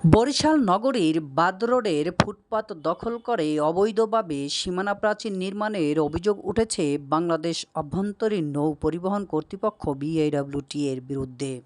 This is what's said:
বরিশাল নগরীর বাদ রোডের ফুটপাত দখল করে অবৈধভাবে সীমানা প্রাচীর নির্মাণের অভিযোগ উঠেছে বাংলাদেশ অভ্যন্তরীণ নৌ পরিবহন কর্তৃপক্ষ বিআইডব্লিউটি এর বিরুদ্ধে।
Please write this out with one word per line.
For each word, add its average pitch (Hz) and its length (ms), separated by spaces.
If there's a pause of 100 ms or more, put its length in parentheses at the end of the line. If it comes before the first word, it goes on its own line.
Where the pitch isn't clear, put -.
(140)
বরিশাল 285 500
নগরীর 190 520 (200)
বাদ 180 280
রোডের 220 420 (120)
ফুটপাত 214 500 (200)
দখল 185 300
করে 226 300 (120)
অবৈধভাবে 196 800 (100)
সীমানা 190 460
প্রাচীর 208 380 (100)
নির্মাণের 196 560
অভিযোগ 170 360 (100)
উঠেছে 208 400 (280)
বাংলাদেশ 165 440 (180)
অভ্যন্তরীণ 196 800
নৌ 147 160 (120)
পরিবহন 180 440
কর্তৃপক্ষ 190 560 (180)
বিআইডব্লিউটি 147 880
এর 131 140
বিরুদ্ধে। 131 500 (140)